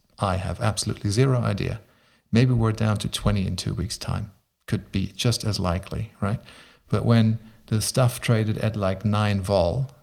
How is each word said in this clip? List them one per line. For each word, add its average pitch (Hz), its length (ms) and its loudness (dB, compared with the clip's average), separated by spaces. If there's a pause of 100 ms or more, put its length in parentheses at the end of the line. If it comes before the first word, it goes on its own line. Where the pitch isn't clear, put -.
(180)
I 95 180 0
have 90 240 -4
absolutely 104 500 -2
zero 127 280 2
idea. 104 420 -2 (520)
Maybe 127 220 6
we're 113 180 2
down 107 260 2
to - 100 -4
twenty 101 380 0
in 92 100 -2
two 101 180 -4
weeks' - 240 -6
time. 92 340 -6 (340)
Could 98 240 -6
be 95 240 -2
just - 300 0
as 104 160 -2
likely, 92 600 -4
right? 104 200 -2 (480)
But 104 160 -2
when 113 340 4 (280)
the 107 160 0
stuff 123 400 0
traded 110 360 2
at, 110 180 -2
like, 95 280 -2
nine 104 380 2
vol, 98 480 0 (120)